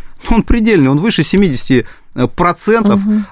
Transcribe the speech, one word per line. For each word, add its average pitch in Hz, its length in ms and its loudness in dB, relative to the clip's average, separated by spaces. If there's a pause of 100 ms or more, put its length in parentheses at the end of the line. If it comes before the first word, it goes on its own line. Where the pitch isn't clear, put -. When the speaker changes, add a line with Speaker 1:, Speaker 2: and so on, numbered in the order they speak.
(300)
Speaker 1:
Он 226 140 4
предельный, 214 460 2
он 143 80 2
выше 185 260 0
семидесяти 143 600 0 (480)
процентов. 202 640 0
Speaker 2:
Мгм. 208 340 -2